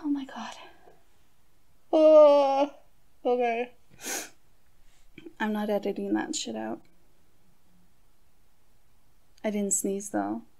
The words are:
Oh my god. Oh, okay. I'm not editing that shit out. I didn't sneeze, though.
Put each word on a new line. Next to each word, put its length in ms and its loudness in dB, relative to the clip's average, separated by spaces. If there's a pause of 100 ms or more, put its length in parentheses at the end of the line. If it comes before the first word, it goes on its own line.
Oh 60 -6
my 160 -4
god. 300 -14 (1400)
Oh, 840 6 (500)
okay. 480 -2 (1700)
I'm 140 -4
not 180 -4
editing 440 -4
that 200 -4
shit 220 -8
out. 240 -10 (2750)
I 60 -4
didn't 240 -4
sneeze, 360 -4
though. 320 -6 (180)